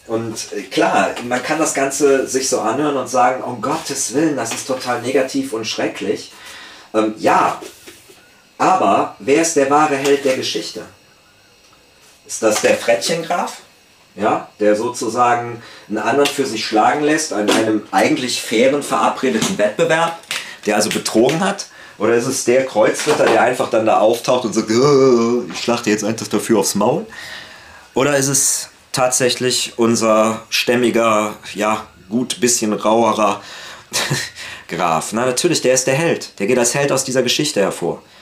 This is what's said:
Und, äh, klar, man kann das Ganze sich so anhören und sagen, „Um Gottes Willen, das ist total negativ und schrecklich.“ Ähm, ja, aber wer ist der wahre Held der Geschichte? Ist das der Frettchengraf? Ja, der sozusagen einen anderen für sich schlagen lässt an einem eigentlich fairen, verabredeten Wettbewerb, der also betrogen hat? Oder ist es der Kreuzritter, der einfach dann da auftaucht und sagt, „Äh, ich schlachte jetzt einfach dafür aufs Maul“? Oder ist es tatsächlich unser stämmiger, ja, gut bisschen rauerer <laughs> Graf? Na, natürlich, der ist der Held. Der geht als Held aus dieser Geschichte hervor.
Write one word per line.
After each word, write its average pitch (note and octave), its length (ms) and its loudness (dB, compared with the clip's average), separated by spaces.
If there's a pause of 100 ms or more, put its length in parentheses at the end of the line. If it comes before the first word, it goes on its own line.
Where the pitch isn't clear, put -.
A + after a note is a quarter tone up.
Und, A2+ 460 -6
äh, G2+ 80 -6
klar, - 480 0 (180)
man B2 160 -4
kann D3+ 160 -2
das D3 140 -2
Ganze C#3 540 2
sich C3 200 -2
so - 140 -2
anhören C#3 340 -2
und B2 140 -4
sagen, B2+ 340 2
„Um B2 180 -8
Gottes C#3+ 520 -6
Willen, D3 240 0
das B2 160 -6
ist A#2 140 -10
total B2+ 340 -4
negativ C3+ 500 -2
und A2 140 -6
schrecklich.“ - 680 -6 (640)
Ähm, A2 240 0
ja, - 440 2 (960)
aber - 600 2
wer C#3 220 2
ist E3 140 -2
der C3+ 140 2
wahre D3+ 260 2
Held C#3 300 2
der C3 120 2
Geschichte? A2 440 -6 (1400)
Ist - 160 -12
das A2 200 2
der - 160 4
Frettchengraf? - 800 -2 (580)
Ja, - 340 -2 (100)
der G#2 160 4
sozusagen A#2+ 840 0 (260)
einen G#2+ 100 -6
anderen C#3 280 2
für C3+ 200 -2
sich A2 200 -6
schlagen A2 380 2
lässt D#3 280 0
an G#2 180 0
einem G#2+ 420 2
eigentlich B2+ 500 0
fairen, C3+ 420 2
verabredeten A#2+ 760 -2
Wettbewerb, D#3+ 600 0 (480)
der G#2 100 0
also G#2+ 140 0
betrogen A#2+ 500 2
hat? G3 280 -2 (300)
Oder A2+ 180 2
ist A#2+ 100 2
es C3 180 -4
der C3 220 4
Kreuzritter, - 600 2
der A2 180 4
einfach B2 260 0
dann A2 160 2
da G2 140 4
auftaucht A#2+ 440 2
und G#2 100 -4
sagt, G#2+ 180 0
„Äh, B2 840 4
ich - 80 -10
schlachte A#2 280 -2
jetzt G#2 140 2
einfach A2 240 -4
dafür G#2+ 320 2
aufs - 160 0
Maul“? B2+ 300 0 (880)
Oder C#3 240 2
ist C3+ 100 0
es - 420 -2 (220)
tatsächlich B2+ 840 0
unser A2 720 2
stämmiger, A2+ 840 2 (180)
ja, G#2+ 320 -2 (240)
gut A#2 320 -4
bisschen A2+ 320 0
rauerer G#2+ 680 2 (500)
<laughs> - 760 -6
Graf? E2+ 460 0
Na, A#2 120 0
natürlich, C#3+ 360 0
der B2+ 140 4
ist - 120 0
der C3+ 80 2
Held. D3 440 -2
Der - 80 -2
geht B2 120 2
als A#2+ 160 0
Held C#3+ 160 0
aus C3+ 140 0
dieser B2+ 180 0
Geschichte A#2+ 380 0
hervor. E2+ 400 -2 (200)